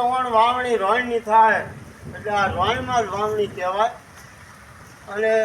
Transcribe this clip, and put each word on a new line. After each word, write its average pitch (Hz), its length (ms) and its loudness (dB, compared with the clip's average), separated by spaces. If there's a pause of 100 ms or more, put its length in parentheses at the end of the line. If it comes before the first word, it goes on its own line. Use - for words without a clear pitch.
વણ 254 240 0
વાવણી 240 480 2
રોયણની 233 420 0
થાય, 214 460 4 (500)
એટલે 214 160 -8
આ 202 160 2
રોયણમાં 233 560 0
જ 202 40 -4
વાવણી 208 400 -2
કહેવાય. 196 440 -2 (1160)
અને 220 240 0 (120)